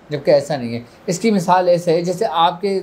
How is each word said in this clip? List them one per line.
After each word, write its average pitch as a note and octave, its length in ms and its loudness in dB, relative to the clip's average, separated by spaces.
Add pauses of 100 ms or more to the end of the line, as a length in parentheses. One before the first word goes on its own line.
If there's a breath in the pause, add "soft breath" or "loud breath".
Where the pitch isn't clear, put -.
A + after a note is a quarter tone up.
जबकि D3 220 -2
ऐसा C#3+ 260 2
नहीं A#2+ 160 -8
है। A#2 100 -8 (260 loud breath)
इसकी G3 220 0
मिसाल F3+ 380 2
ऐसे F3 240 2
है F3 100 0
जैसे F3+ 220 -2
आपके F3 580 0